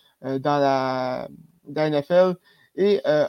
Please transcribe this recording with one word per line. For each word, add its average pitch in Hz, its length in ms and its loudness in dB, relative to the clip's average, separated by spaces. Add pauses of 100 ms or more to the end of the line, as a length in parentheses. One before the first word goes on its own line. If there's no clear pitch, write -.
(260)
euh, 135 120 -4
dans 143 200 0
la, 131 680 -2 (360)
dans 143 160 -8
la 156 60 0
N 151 160 0
F - 80 -8
L 180 260 4 (400)
et, 196 300 2
euh, 151 220 2